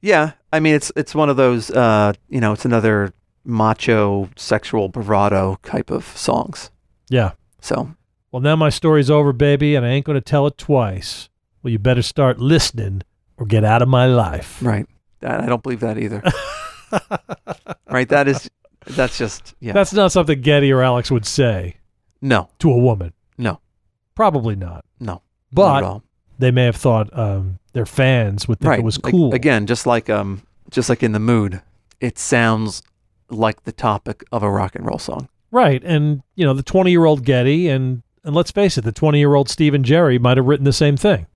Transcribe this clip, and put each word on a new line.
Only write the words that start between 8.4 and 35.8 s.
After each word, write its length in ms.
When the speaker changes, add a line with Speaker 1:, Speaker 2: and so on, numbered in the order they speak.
Speaker 2:
now 140
my 140
story's 400
over, 240
baby, 420
and 100
I 40
ain't 160
gonna 160
tell 260
it 100
twice. 720
Well, 100
you 80
better 240
start 360
listening 640
or 100
get 200
out 160
of 80
my 160
life." 560
Speaker 1:
Right. 240
That, 220
I 60
don't 160
believe 180
that 160
either. 300
Speaker 2:
<laughs> 40
Speaker 1:
Right. 200
That 180
is, 220
that's 320
just, 420
yeah. 140
Speaker 2:
That's 200
not 180
something 300
Geddy 300
or 100
Alex 300
would 140
say 520
Speaker 1:
No. 280
Speaker 2:
to 120
a 60
woman. 360
Speaker 1:
No. 220
Speaker 2:
Probably 400
not. 300
Speaker 1:
No. 220
Speaker 2:
But 160
Speaker 1:
Not 100
at 60
all. 200
Speaker 2:
they 120
may 140
have 100
thought, 420
um, 420
their 120
fans 640
would 120
think 100
Speaker 1:
Right. 100
Speaker 2:
it 60
was 180
Speaker 1:
Like, 80
Speaker 2:
cool. 220
Speaker 1:
again, 340
just 180
like, 240
um, 340
just 200
like 140
In 100
the 60
Mood, 420
it 200
sounds 640
like 340
the 80
topic 600
of 120
a 60
rock 260
and 100
roll 140
song. 300
Speaker 2:
Right. 320